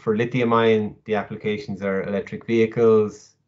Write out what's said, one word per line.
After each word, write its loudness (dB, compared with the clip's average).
for 0
lithium 0
ion, 2
the -2
applications -6
are -2
electric -8
vehicles, 2